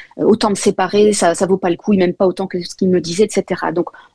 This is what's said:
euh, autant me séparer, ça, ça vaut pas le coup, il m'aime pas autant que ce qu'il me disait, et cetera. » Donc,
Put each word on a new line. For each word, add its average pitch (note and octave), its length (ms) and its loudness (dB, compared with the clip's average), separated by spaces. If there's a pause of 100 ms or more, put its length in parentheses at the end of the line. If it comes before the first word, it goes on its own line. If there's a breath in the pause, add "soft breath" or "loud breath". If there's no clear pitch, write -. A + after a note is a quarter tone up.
(180 loud breath)
euh, D#3+ 60 -2
autant G#3+ 260 4
me F#3+ 60 -2
séparer, G#3 560 2
ça, F3 240 0
ça F#3+ 100 -2
vaut F#3+ 100 2
pas F#3 140 -2
le E3+ 60 -2
coup, - 160 -2
il F#3+ 80 2
m'aime F3+ 140 0
pas G3 120 0
autant F3+ 220 -2
que F3+ 120 -6
ce - 140 -12
qu'il F#3+ 140 -2
me F3+ 120 2
disait, E3+ 260 0
et - 40 -4
cetera. » E3+ 420 -4
Donc, E3 180 -2 (240 loud breath)